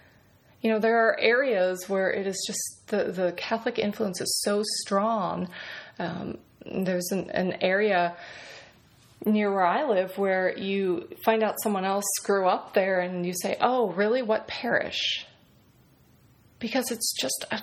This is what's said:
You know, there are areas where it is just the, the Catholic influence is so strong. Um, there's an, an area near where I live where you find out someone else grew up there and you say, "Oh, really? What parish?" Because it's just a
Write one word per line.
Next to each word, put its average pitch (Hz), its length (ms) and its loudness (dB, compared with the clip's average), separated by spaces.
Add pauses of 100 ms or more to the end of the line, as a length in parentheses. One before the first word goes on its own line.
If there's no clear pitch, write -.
(600)
You 226 80 2
know, 220 100 4
there 226 280 6
are 214 100 4
areas 214 680 4
where 190 240 2
it 196 160 -2
is 190 180 -4
just - 420 -8
the, 190 260 0
the 180 240 0
Catholic 226 420 -2
influence 202 400 -2
is - 240 -2
so 208 200 0 (180)
strong. 196 680 0 (500)
Um, 175 420 -6 (260)
there's 180 480 -2
an, 175 160 -2
an 185 320 0
area 185 560 2 (1040)
near 208 300 2
where 190 120 4
I 240 220 2
live 185 300 2
where 190 400 2
you 196 500 0 (160)
find 220 200 4
out - 180 -2
someone 196 240 0
else 196 200 0 (180)
grew 196 240 2
up - 260 0
there 190 280 2
and 180 220 -4
you 180 160 -2
say, - 220 -2
"Oh, 240 300 2
really? 214 320 0
What 220 240 -2
parish?" - 800 -2 (1300)
Because 247 320 -2
it's - 320 -4
just - 300 -4
a 214 120 -4